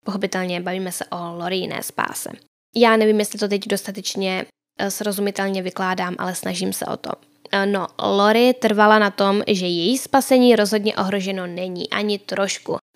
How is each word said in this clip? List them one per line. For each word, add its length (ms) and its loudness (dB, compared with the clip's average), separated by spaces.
Pochopitelně 560 -4
bavíme 320 -6
se 120 -8
o 320 -10
Lorijiné 460 -6
spáse. 480 -6
Já 200 6
nevím, 220 4
jestli 200 -2
to 100 -2
teď 180 -2
dostatečně, 800 -4
eh, 120 -2
srozumitelně 720 -2
vykládám, 560 -4
ale 160 -4
snažím 380 -4
se 140 -6
o 100 -6
to. 140 -10
Eh, 140 0
no, 200 -2
Lori 520 4
trvala 440 6
na 120 4
tom, 360 2
že 200 0
její 320 0
spasení 580 4
rozhodně 400 2
ohroženo 500 -2
není, 440 -8
ani 280 0
trošku. 580 -4